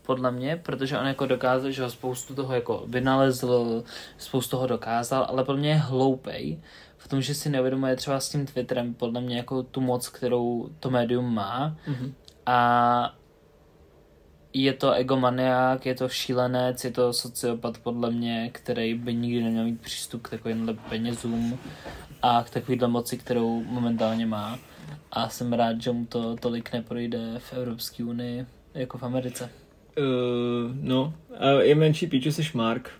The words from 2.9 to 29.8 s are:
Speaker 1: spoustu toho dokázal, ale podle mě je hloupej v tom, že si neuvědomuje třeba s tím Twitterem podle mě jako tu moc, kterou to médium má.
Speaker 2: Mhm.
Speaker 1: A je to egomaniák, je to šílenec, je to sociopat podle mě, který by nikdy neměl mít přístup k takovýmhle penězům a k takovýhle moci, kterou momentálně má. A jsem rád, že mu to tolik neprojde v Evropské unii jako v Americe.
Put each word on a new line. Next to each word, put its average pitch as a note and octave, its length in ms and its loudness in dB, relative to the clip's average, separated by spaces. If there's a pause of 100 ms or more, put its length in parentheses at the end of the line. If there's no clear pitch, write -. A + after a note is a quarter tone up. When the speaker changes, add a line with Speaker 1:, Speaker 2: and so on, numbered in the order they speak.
Speaker 1:
spoustu - 340 -4
toho B2+ 160 0
dokázal, A#2+ 640 0
ale C3 140 0
podle C#3 160 0
mě D3 100 2
je D#3 60 4
hloupej C3+ 840 0 (380)
v - 100 -20
tom, C3+ 140 0
že C3+ 140 -2
si D3+ 140 -4
neuvědomuje C3 460 2
třeba C3+ 240 -2
s - 100 -4
tím C#3+ 160 -2
Twitterem A#2+ 480 -2
podle A#2+ 280 -4
mě B2 160 -4
jako B2+ 260 -2
tu C3 180 -4
moc, B2 280 0
kterou A#2+ 600 0 (100)
to B2+ 100 -4
médium B2 440 2
má. A#2+ 440 -2 (100)
Speaker 2:
Mhm. C3 260 -6 (320)
Speaker 1:
A A#2+ 680 6 (1400)
je C3+ 200 4
to C3+ 200 4
egomaniák, B2+ 920 2
je B2+ 100 0
to B2+ 140 -2
šílenec, B2+ 720 0
je B2 80 -4
to B2 220 2
sociopat A#2+ 640 -4
podle A#2+ 340 -2
mě, A#2 420 -2
který A#2 400 -2
by A#2+ 200 -4
nikdy A#2+ 300 0
neměl A2+ 200 2
mít A#2 180 -2
přístup - 400 -10
k - 80 -14
takovýmhle A2+ 440 -4
penězům A#2 840 -2 (600)
a A#2+ 220 4
k - 60 -12
takovýhle B2 380 0
moci, A#2+ 300 0
kterou A#2 460 0
momentálně A2+ 640 0
má. A2 340 -4 (520)
A A2+ 180 -2
jsem A#2+ 240 -2
rád, A#2 280 2
že B2 100 0
mu A#2+ 140 -2
to A#2 300 -4
tolik A#2 380 -4
neprojde A#2+ 460 -4 (180)
v - 160 -14
Evropské B2 500 -6
unii A#2+ 420 -4 (280)
jako B2+ 240 -6
v B2 60 -8
Americe. B2 460 -4 (480)